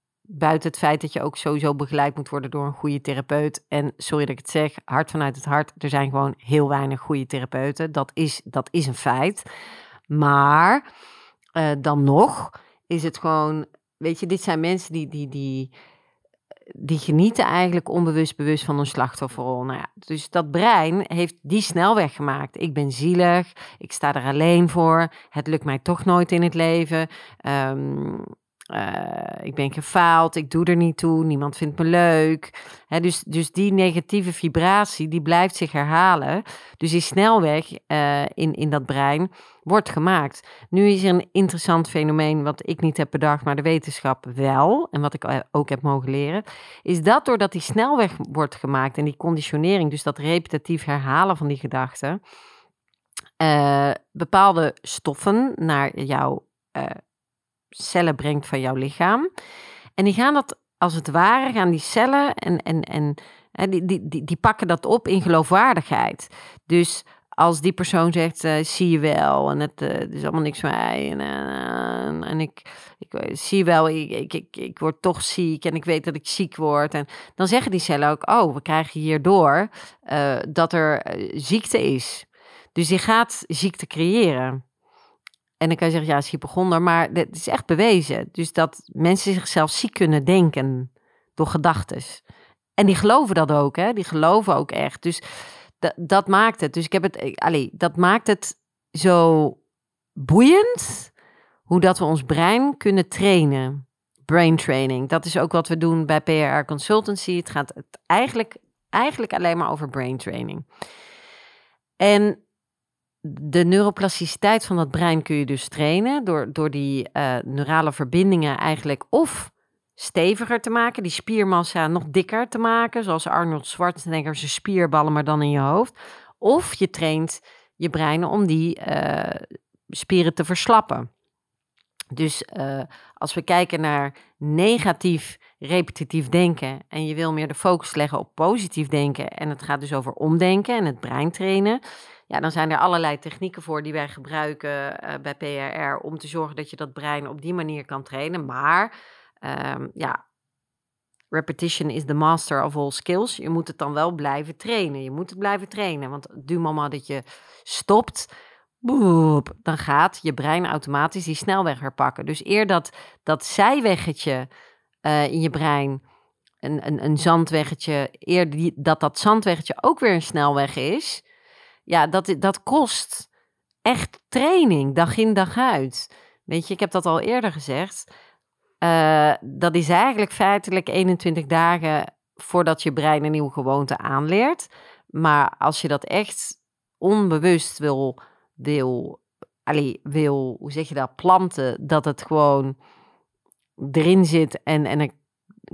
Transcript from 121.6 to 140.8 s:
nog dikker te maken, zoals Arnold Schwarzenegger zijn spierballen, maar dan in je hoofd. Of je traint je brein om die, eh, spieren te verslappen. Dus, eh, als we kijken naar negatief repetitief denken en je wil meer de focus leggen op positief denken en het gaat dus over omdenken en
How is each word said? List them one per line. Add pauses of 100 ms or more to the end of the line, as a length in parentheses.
nog
dikker
te
maken,
zoals
Arnold
Schwarzenegger
zijn
spierballen,
maar
dan
in
je
hoofd. (400)
Of
je
traint (360)
je
brein
om
die,
eh, (480)
spieren
te
verslappen. (1040)
Dus,
eh, (320)
als
we
kijken
naar (220)
negatief (200)
repetitief
denken
en
je
wil
meer
de
focus
leggen
op
positief
denken
en
het
gaat
dus
over
omdenken
en